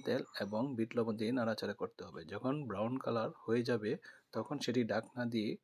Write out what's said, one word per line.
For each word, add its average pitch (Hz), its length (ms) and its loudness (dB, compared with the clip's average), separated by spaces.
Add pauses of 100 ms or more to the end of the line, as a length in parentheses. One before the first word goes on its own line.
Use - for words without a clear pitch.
তেল 127 160 2 (220)
এবং 104 180 0 (160)
বিট 113 200 0
লবণ 113 220 2
দিয়ে 110 120 2
নাড়াচাড়া 113 500 0
করতে - 260 -6
হবে। - 140 -10 (120)
যখন 127 200 0 (160)
ব্রাউন 107 240 0 (100)
কালার 110 260 0 (160)
হয়ে 117 240 4
যাবে, 110 220 2 (440)
তখন 117 240 -2
সেটি 123 240 2
ঢাকনা 110 420 -2
দিয়ে, 113 240 2 (140)